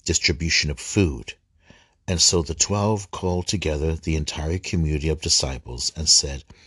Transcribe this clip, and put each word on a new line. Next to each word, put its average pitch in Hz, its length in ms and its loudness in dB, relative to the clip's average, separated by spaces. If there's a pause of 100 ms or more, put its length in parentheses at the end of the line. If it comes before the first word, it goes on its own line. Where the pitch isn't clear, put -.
distribution 80 680 0
of - 80 -8
food. 76 560 0 (720)
And 87 120 0
so 87 220 4
the 78 140 -4
twelve 101 560 0
called 90 360 -2
together 80 480 0
the 80 200 -2
entire 78 440 -2
community 78 500 0
of 78 120 -2
disciples 62 760 -2
and 80 140 0
said, 69 340 2 (240)